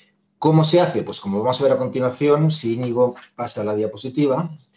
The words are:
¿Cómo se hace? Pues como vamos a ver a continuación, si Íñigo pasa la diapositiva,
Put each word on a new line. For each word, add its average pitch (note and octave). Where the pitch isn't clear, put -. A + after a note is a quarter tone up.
¿Cómo D#3+
se F3
hace? F3
Pues -
como G2+
vamos B2
a C#3
ver C3
a B2+
continuación, C3
si A#2
Íñigo B2
pasa A#2
la G#2
diapositiva, C3